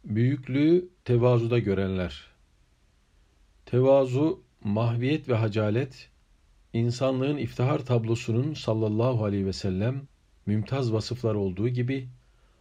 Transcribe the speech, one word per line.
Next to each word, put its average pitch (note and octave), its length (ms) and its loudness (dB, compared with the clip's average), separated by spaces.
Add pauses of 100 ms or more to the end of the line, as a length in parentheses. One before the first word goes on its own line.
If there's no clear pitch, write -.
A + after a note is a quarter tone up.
Büyüklüğü C#3+ 840 0 (160)
tevazuda A#2+ 540 2
görenler. F#2+ 680 -2 (1400)
Tevazu, C3+ 800 4 (200)
mahviyet A#2 680 -2
ve A#2+ 40 2
hacalet, A2 760 -2 (640)
insanlığın C3 640 0
iftihar C3 480 -2
tablosunun A#2 680 0
sallallahu A2 720 0
aleyhi G2+ 200 0
ve F#2+ 80 -2
sellem G#2 480 -4 (440)
mümtaz A2 480 -2
vasıflar A2 420 -2
olduğu G2+ 340 -2
gibi, B2+ 400 -4 (520)